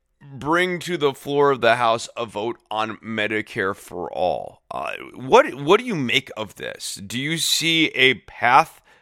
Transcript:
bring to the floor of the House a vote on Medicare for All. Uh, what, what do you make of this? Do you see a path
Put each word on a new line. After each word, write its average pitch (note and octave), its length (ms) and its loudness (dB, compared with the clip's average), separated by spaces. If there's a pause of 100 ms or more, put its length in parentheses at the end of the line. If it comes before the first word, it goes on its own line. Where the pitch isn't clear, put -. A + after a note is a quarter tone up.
(220)
bring D#3+ 580 -2
to E3+ 180 -6
the C#3+ 160 0
floor C#3+ 380 2
of B2 100 0
the A2+ 140 6
House A#2 420 0
a A#2 80 -4
vote G#2+ 320 -6 (140)
on G#2+ 260 -4
Medicare G#2+ 800 -2
for F2 360 -10
All. C2 500 -2 (100)
Uh, - 220 -8 (200)
what, F3 400 2
what C#3+ 260 2
do B3 60 -10
you A#3 100 -4
make C3 400 -2
of G#2+ 200 -8
this? - 400 -10
Do G2+ 240 -10
you D#3 180 -4
see D#3+ 520 2
a C3 260 4
path - 640 2 (200)